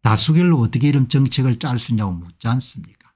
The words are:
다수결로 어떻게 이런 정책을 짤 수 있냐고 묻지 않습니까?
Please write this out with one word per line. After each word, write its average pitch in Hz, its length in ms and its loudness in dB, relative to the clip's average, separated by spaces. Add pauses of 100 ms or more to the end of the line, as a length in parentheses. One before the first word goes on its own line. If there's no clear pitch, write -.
다수결로 156 580 2
어떻게 117 280 0
이런 135 220 2
정책을 131 500 0
짤 123 180 -4
수 117 140 -6
있냐고 107 220 -2
묻지 87 340 -10
않습니까? - 680 -8